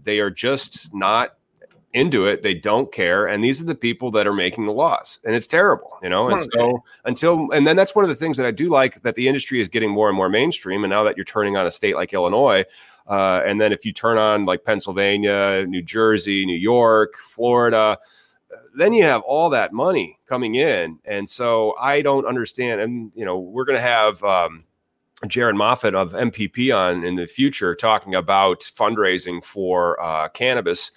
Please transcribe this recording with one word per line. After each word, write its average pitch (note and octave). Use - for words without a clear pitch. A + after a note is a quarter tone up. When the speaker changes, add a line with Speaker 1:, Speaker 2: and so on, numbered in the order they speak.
Speaker 1:
they G#2
are G2+
just -
not G#2
into B2+
it. G2+
They G2+
don't G#2+
care. F#2+
And G#2
these C3+
are -
the E3
people A#2+
that G#2+
are G2+
making G2
the G#2
laws, C#3+
and A2
it's A2+
terrible, -
you F#2
know? G#2
And G3
Speaker 2:
Well, F3
Speaker 1:
so A#2+
until, D#3+
and D3
then D#3
that's G3
one G#3
of F3
the C#3+
things D3
that C3+
I A#2+
do C#3+
like, C3+
that A2+
the B2
industry C3
is G2+
getting A2
more G#2
and G2
more F#2+
mainstream. G#2
And F#2+
now G#2
that G#2+
you're F#2+
turning G2+
on F#2
a E2+
state G2
like F2
Illinois, G2
uh, F#2+
and G2+
then G#2+
if -
you G#2
turn A2+
on, G#2+
like, F#2
Pennsylvania, G2+
New F#2
Jersey, G2+
New F2
York, A2
Florida, A#2
then F3
you A3
have B2+
all D#3
that G#2+
money B2
coming A#2+
in. F#2+
And G2+
so A2+
I C#3+
don't C#3
understand. A#2+
And, A2+
you A2
know, F#2
we're G2
gonna B2+
have, A2
um, E2+
Jared A2+
Moffat G#2+
of F#2
M A2+
P G2+
P B2+
on F2+
in F2+
the F2
future A2+
talking G#2+
about F#2+
fundraising F#2
for, F2+
uh, D#2+
cannabis A#2